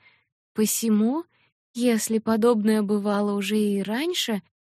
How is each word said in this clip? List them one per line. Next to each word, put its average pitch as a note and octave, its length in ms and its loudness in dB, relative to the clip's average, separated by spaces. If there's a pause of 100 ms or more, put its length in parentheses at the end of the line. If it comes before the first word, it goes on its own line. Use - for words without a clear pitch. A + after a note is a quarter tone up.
(540)
Посему, A3+ 720 0 (500)
если A3+ 440 0
подобное A3 640 2
бывало G3+ 520 -2
уже G3+ 240 -2
и G3+ 240 0
раньше, A#3 600 -4 (340)